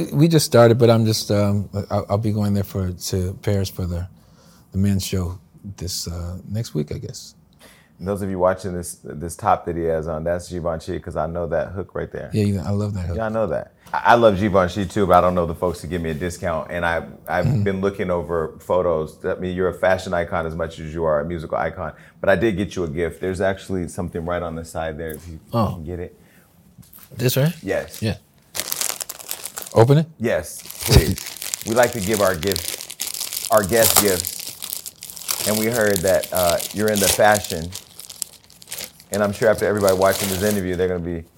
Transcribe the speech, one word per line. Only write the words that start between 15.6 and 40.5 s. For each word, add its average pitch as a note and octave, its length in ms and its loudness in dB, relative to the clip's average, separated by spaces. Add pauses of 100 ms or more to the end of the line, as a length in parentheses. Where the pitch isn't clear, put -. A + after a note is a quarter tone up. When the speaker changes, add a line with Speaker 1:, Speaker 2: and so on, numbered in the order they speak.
Speaker 2:
to F2+ 60 -10
give E2+ 140 -4
me D#2+ 80 -4
a D#2+ 40 -2
discount. E2+ 560 -4
And F2 160 -4
I, E2 200 -2 (240)
I've F2+ 160 0
Speaker 1:
Mm-hmm. G#2+ 180 2
Speaker 2:
been F#2+ 180 0
looking G2 300 -2
over E2 480 -2
photos. E2+ 640 0
I F2+ 120 -2
mean, F2+ 200 -6
you're F2+ 140 0
a E2+ 40 -4
fashion F#2 400 0
icon E2+ 320 -2
as D#2+ 100 -6
much E2 240 -6
as D#2 140 -10
you E2 120 -2
are D2+ 160 2
a D#2 40 -4
musical E2 320 -6
icon. D#2 360 -6 (260)
But F#2+ 100 -2
I G2 60 6
did F#2+ 220 0
get G2 180 -4
you F2+ 80 -2
a E2 60 -4
gift. D#2+ 320 -4
There's F#2 180 -4
actually F#2+ 480 -2
something F2 380 -6
right F2 160 -2
on E2 140 -6
the E2 100 -10
side D#2+ 320 -6
there, D#2+ 140 -8
if D#2+ 160 -12
you D#2+ 120 -14 (140)
Speaker 1:
Oh. G#2 220 0
Speaker 2:
can D#2+ 100 -12
get F2 160 -8
it. - 180 -14 (960)
Speaker 1:
This, B2 220 0
right? D#3 160 2 (100)
Speaker 2:
Yes. F2 380 -4
Speaker 1:
Yeah. G#2 140 -2 (1600)
Open C3 240 8
it? D#3+ 80 2 (120)
Speaker 2:
Yes, G#2 420 -2 (240)
please. F2 500 4
<laughs> - 40 -16 (260)
We G#2+ 80 -2
like A#2+ 200 4
to A#2 80 -4
give G2+ 180 0
our F#2+ 160 2
gifts, - 1120 -6
our G#2+ 140 4
guests G#2+ 380 4
gifts. - 1500 -4
And G#2+ 100 2
we A2 100 0
heard A2 320 2
that, F2+ 340 2
uh, E2+ 240 2 (160)
you're G#2+ 180 0
in G#2+ 80 0
the F#2 80 2
fashion. F#2+ 600 2 (1400)
And G2+ 120 0
I'm G2+ 80 0
sure A2 160 0
after G#2 180 4
everybody G2 300 4
watching F#2+ 320 2
this F#2+ 160 -2
interview, F#2+ 320 0